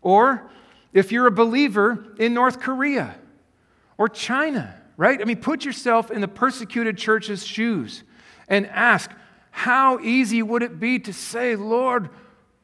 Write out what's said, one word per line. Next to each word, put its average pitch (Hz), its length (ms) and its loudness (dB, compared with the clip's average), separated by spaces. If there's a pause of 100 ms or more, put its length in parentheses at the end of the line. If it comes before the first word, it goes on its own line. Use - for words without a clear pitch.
Or 220 480 4 (440)
if 190 180 4
you're 240 160 2
a 233 60 6
believer 226 880 2
in 233 140 2
North 254 260 2
Korea 262 560 -4 (800)
or 214 100 2
China, 247 720 -4 (160)
right? 233 240 2
I 202 40 -6
mean, 233 140 -2
put 285 260 -4
yourself 233 480 0
in 240 80 -4
the 196 80 -2
persecuted 233 680 -2
church's 214 480 -2
shoes 214 600 -6 (420)
and 202 220 0
ask, 220 420 0 (400)
how 262 480 2
easy 233 420 0
would 226 220 -2
it 170 160 -6
be 240 220 -2
to 202 120 -12
say, 233 440 -4
"Lord, 226 540 -2 (540)